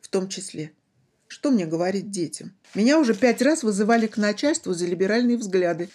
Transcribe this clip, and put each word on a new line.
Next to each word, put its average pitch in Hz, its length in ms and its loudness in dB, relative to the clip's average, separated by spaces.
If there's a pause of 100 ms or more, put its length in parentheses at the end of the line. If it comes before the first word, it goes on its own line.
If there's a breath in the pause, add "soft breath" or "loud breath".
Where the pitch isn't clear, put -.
в - 80 -20
том 190 200 -2
числе». 156 440 -12 (560)
Что - 220 -4
мне 196 160 2
говорить 180 440 -4
детям? 175 440 -8 (200)
Меня 247 260 4
уже 247 140 2
пять 233 280 2
раз 311 220 2
вызывали 220 420 2
к 214 100 -10
начальству 208 580 -2
за 175 120 -2
либеральные 214 520 2
взгляды, 180 560 0